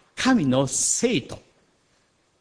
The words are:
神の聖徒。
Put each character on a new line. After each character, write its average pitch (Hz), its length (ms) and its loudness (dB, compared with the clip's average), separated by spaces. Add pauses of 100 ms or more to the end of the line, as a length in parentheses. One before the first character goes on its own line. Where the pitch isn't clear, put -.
(140)
神 240 320 2
の 131 220 2
聖 - 540 -2
徒。 - 200 -18 (1000)